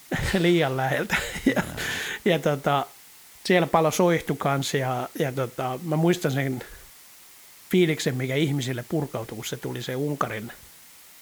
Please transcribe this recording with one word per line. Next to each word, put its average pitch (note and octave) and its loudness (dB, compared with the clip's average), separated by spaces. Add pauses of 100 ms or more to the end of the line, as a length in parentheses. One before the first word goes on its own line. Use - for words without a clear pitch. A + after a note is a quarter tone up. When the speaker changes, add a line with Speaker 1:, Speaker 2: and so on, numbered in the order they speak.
(160)
Speaker 1:
<laughs> - 0
Liian E3 4
läheltä. C3 0 (300)
Ja, C4+ 4
Speaker 2:
Joo. - 0 (600)
Speaker 1:
ja E3 4
tota, C#3+ 0 (580)
siellä F3+ 6
palo D#3 4
soihtu E3+ 2
kanssa C#3 0
ja, C3 -2 (100)
ja C3+ -2
tota, C3 -4
mä D#3 0
muistan E3+ 4
sen C3+ -2 (1080)
fiiliksen, D#3 2
mikä C3 -2
ihmisille C3+ 0
purkautui, B2+ -4
kun G#2+ -10
se - -8
tuli B2+ -8
se B2+ -6
Unkarin C3 -4 (680)